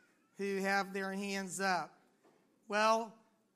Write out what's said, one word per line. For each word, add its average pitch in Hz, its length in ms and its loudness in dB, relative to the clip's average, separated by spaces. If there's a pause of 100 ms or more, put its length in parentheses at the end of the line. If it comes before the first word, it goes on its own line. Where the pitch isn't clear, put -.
(360)
who 196 200 -2
have 196 360 2
their 190 200 -4
hands 196 480 -6
up. 180 360 0 (680)
Well, 220 480 2 (420)